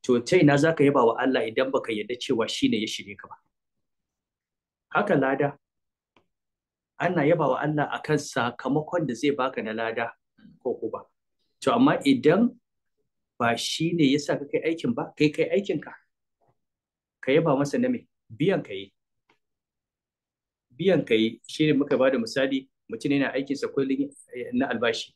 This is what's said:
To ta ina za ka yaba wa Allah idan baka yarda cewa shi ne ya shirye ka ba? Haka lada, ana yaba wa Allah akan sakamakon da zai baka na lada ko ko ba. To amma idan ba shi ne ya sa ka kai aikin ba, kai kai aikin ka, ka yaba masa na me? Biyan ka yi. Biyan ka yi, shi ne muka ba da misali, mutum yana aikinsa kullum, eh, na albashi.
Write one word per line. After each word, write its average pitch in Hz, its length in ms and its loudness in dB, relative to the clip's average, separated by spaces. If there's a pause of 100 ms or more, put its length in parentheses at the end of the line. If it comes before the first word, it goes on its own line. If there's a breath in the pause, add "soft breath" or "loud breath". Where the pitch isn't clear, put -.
To 123 180 2
ta 185 140 2
ina 147 200 6
za 160 160 4
ka 147 120 2
yaba 139 200 4
wa 113 140 4
Allah 127 240 0
idan 131 300 -2
baka 117 200 -2
yarda 104 220 -6
cewa 113 340 -2
shi - 200 0
ne 113 100 0
ya 107 80 -2
shirye 98 320 -12
ka - 80 -20
ba? - 80 -18 (1600)
Haka 185 220 2
lada, 139 420 0 (1400)
ana 165 300 0
yaba 151 220 2
wa 127 120 0
Allah 151 300 -2
akan 151 280 -2
sakamakon 143 920 -4
da 120 60 -4
zai 143 200 0
baka 127 280 -4
na 110 100 -6
lada 117 400 -4 (500)
ko 120 160 -4
ko 110 160 -6
ba. - 80 -10 (640)
To 127 80 2
amma 131 320 4
idan 151 480 4 (840)
ba 117 220 0
shi - 400 -4
ne 151 60 4 (100)
ya 147 80 2
sa - 160 -4
ka 139 80 -10
kai - 160 -4
aikin 151 320 -2
ba, 143 240 -6
kai 151 160 4
kai - 240 -2
aikin 190 240 -4
ka, - 80 -16 (1300)
ka - 160 -2
yaba 156 240 2
masa 143 240 -2
na 127 80 0
me? 120 160 -4 (240)
Biyan 156 320 -2
ka - 100 -16
yi. 98 220 -14 (1900)
Biyan 175 240 4
ka - 100 0
yi, 110 320 2
shi - 220 0
ne 151 80 4
muka 139 220 0
ba 131 120 4
da 135 60 0
misali, 131 480 -2 (240)
mutum 143 240 -4
yana 139 240 0
aikinsa 139 320 -4
kullum, 135 400 -2 (240)
eh, 123 240 -12
na 131 160 2
albashi. 117 440 -2